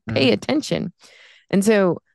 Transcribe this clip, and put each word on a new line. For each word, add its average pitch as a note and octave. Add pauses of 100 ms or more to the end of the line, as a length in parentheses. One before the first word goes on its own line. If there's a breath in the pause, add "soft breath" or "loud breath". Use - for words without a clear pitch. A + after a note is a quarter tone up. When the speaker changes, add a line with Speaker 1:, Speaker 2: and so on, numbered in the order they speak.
Speaker 1:
pay -
Speaker 2:
Mm-hmm. A#3+
Speaker 1:
attention. - (580 loud breath)
And G3
so G3 (120)